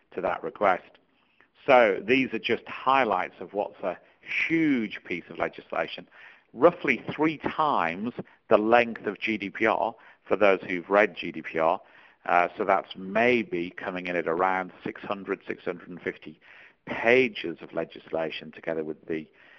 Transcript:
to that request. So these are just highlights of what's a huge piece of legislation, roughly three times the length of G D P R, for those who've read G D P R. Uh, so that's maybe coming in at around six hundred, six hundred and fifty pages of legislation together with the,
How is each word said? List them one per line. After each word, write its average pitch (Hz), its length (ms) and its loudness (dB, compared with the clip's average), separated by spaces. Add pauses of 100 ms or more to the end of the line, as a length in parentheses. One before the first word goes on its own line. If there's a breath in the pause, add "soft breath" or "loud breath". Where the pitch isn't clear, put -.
(160)
to 92 60 -8
that 90 200 -2
request. 90 440 0 (800)
So 117 360 6
these 123 320 0
are 110 60 -4
just - 280 -2
highlights 110 720 0
of 90 120 -14
what's - 300 -6
a 87 140 -4 (500 soft breath)
huge 147 560 0
piece 87 260 -8
of 85 80 -16
legislation, 82 720 -6 (460 soft breath)
roughly 139 500 2 (100)
three 156 260 0
times 107 720 0 (360 soft breath)
the 110 80 8
length 113 480 2
of 101 140 -6
G 110 180 -2
D 98 120 -8
P 104 160 -2
R, 110 280 0 (300 soft breath)
for - 140 0
those 98 300 4
who've 90 220 -6
read 101 260 4
G 87 160 -8
D 78 100 -10
P - 180 -6
R. 82 220 2 (440 soft breath)
Uh, 87 320 4
so 104 80 -2
that's 95 320 2
maybe 95 800 0
coming 90 300 -8
in 87 80 -4
at 82 120 -2
around 92 440 0 (120)
six - 180 -10
hundred, 98 460 -6
six - 160 -10
hundred 92 260 -8
and 87 120 -14
fifty 82 380 -10 (460 soft breath)
pages 113 760 0
of 80 120 -16
legislation 80 800 -8
together 80 320 -6
with 78 240 -12
the, 80 180 -6 (340 soft breath)